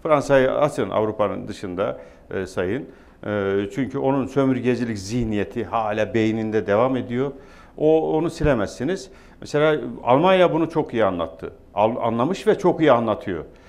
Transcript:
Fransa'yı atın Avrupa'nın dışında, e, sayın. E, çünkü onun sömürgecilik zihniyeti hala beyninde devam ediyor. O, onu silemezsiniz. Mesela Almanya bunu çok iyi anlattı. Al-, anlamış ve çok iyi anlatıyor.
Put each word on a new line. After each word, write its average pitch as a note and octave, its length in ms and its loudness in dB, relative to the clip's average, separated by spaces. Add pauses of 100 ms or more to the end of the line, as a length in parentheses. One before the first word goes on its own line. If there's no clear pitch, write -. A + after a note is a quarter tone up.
Fransa'yı C#3 480 4
atın B2 380 0
Avrupa'nın G2+ 580 -2
dışında, G2 500 -6 (360)
e, F#2 120 -4
sayın. G2 400 -4 (420)
E, G2+ 340 0 (140)
çünkü C3+ 220 -4
onun C3+ 300 0
sömürgecilik A#2+ 720 0
zihniyeti G#2+ 680 -4
hala G#2+ 480 -2
beyninde A2 540 0
devam A#2 300 2
ediyor. A#2+ 340 -4 (460)
O, D#3 400 2
onu E3 120 -2
silemezsiniz. D3 800 -2 (320)
Mesela D3+ 360 2 (260)
Almanya E3 500 4
bunu D#3+ 160 0
çok D#3 240 -2
iyi A2 120 2
anlattı. E2+ 460 -4 (240)
Al-, A2 260 2
anlamış A#2 460 -2
ve G#3 100 4
çok E3 240 2
iyi D3 100 6
anlatıyor. G#2 520 0 (260)